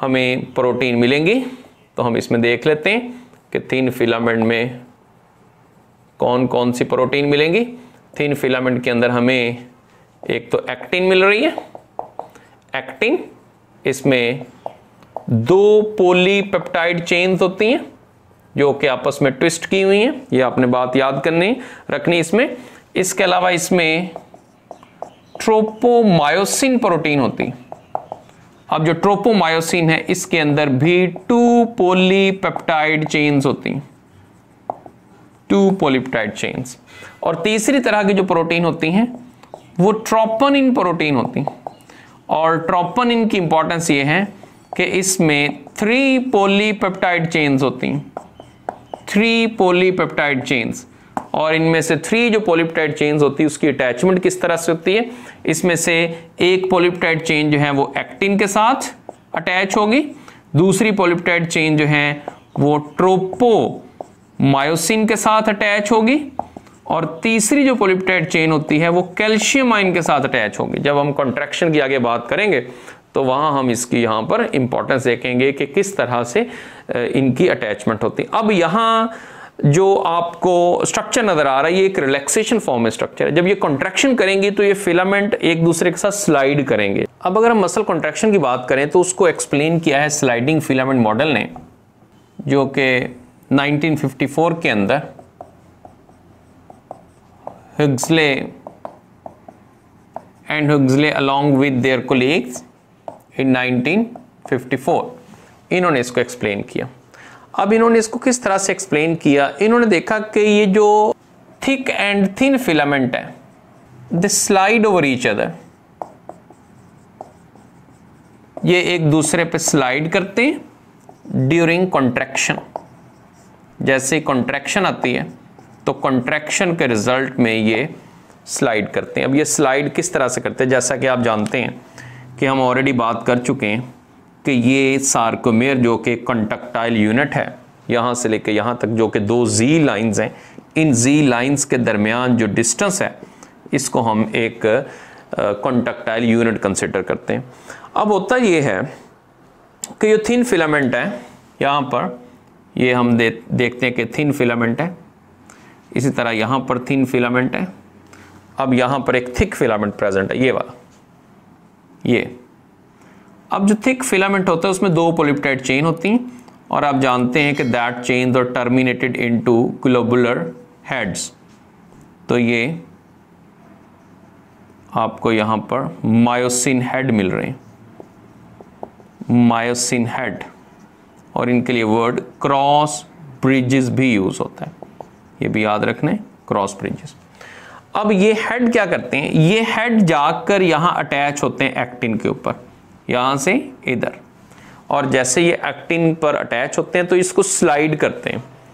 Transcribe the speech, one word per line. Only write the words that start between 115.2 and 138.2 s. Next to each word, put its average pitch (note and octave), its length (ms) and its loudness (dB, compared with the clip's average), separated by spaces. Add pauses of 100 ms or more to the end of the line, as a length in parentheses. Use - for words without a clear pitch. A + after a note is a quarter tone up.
other, A2 220 0 (3250)
ये F3 160 4
एक E3 300 2
दूसरे D#3+ 340 2
पे E3 120 -6
slide D3+ 540 0
करते G3 340 -2
हैं - 160 -2 (880)
during E3+ 460 2
contraction। B2+ 640 -2 (1200)
जैसे C3+ 380 0
contraction C#3 640 -2
आती B2+ 280 -2
है, C#3+ 320 -8 (400)
तो C#3+ 80 -2
कॉन्ट्रैक्शन D3+ 840 -2
के D#3+ 120 0
result B2 520 0
में A#2 140 2
ये A2 360 0 (560)
slide A2 460 -2
करते G2 280 -6
हैं। C3 80 -2
अब C3+ 80 -2
ये D3 100 2
slide C#3 480 0
किस E3+ 200 -4
तरह C3+ 140 0
से A#2+ 140 -4
करते A2 220 -4
हैं? C3 80 0
जैसा B2+ 260 0
कि C3 100 -2
आप B2 140 0
जानते A2 360 -2
हैं - 240 -6 (580)
कि C#3+ 60 2
हम C3+ 160 2
already C3 340 0
बात A#2 320 -2
कर B2 100 2
चुके B2 280 -2
हैं A#2 300 -4 (500)
कि D3 60 0
ये C3+ 480 2
sarcomere A#2+ 760 0
जो A#2 220 2
कि A#2 180 -2
contactile A#2 840 -4
unit A2+ 380 0
है, - 240 -6 (300)
यहाँ A#2+ 240 0
से A#2 160 -4